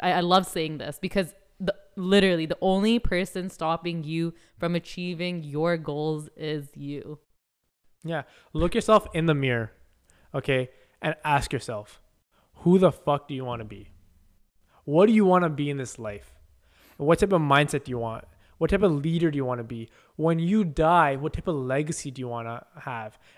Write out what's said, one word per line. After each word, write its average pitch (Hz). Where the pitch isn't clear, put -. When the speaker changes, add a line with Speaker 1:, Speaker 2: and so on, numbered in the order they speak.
Speaker 1:
I, 180
I 180
love 175
saying 156
this -
because 185
the, 185
literally 185
the 165
only 196
person 185
stopping 165
you 165
from 170
achieving 175
your 156
goals 151
is 151
you. 143
Speaker 2:
Yeah. 160
Look 165
yourself 220
in 165
the 156
mirror, 123
okay, 127
and 156
ask 143
yourself, 113
who 180
the 185
fuck -
do 147
you 131
wanna 120
be? 101
What 156
do 226
you 214
wanna 180
be 143
in 143
this 131
life? 104
What 160
type 196
of 170
mindset 147
do 131
you 123
want? 113
What 160
type 196
of 190
leader 165
do 143
you 139
wanna 123
be? 113
When 165
you 196
die, 156
what 143
type -
of 165
legacy 143
do 127
you 123
wanna 117
have? 117